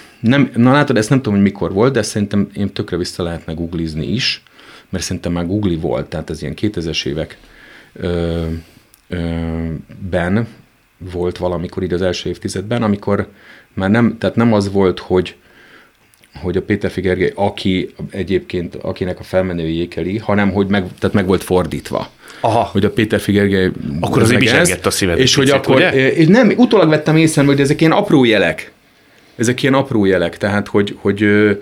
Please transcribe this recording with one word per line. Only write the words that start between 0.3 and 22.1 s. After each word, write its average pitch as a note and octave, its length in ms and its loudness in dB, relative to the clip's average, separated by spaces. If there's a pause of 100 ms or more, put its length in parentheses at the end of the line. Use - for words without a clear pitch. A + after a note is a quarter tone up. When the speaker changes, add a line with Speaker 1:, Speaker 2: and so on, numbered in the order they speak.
Speaker 1:
na A#2+ 160 6
látod, C#3+ 260 4
ezt A2 120 0
nem C#3 120 4
tudom, G#2+ 120 -2
hogy G2+ 100 4
mikor F#2+ 300 0
volt, A2+ 200 2
de A#2 80 0
szerintem G2+ 520 -2
én G2 200 -4
tökre G#2+ 240 -6
vissza F2 260 -6
lehetne E2+ 300 -8
googlizni E2 600 -6
is, - 300 -4 (460)
mert F#2 140 -6
szerintem F#2 280 -6
már F2 160 -2
Googli G2 280 0
volt, D2+ 300 -4
tehát D#2 240 -10
ez D#2+ 120 -8
ilyen C#2+ 120 -8
kétezres E2 520 -4
évek, D2+ 320 -6 (560)
ö, E2+ 480 -4 (640)
ö, F2+ 100 -8 (920)
ben F#2 380 0 (640)
volt F2+ 260 -4
valamikor F2+ 460 -4
így F#2 100 -2
az F2 80 -2
első F2+ 280 -2
évtizedben, G#2 540 -4
amikor G2+ 440 0 (460)
már F#2+ 160 -2
nem, A2+ 300 4
tehát F#2+ 160 -2
nem A#2 180 4
az G2+ 180 0
volt, F#2 280 2
hogy, - 360 0 (1080)
hogy F2+ 160 -2
a F2+ 40 0
Péter G2+ 300 -2
Figergely, F2+ 440 0
aki G2 580 -2 (160)
egyébként, F2+ 640 -4
akinek F2+ 440 -6
a F2+ 40 -16
felmenői F2 560 -2
ékeli, F2 380 -4
hanem G2+ 340 0
hogy G2 160 0
meg, G2 180 0 (140)
tehát G2 160 -2
meg G2+ 100 2
volt F#2 180 0
fordítva. E2 640 -2 (300)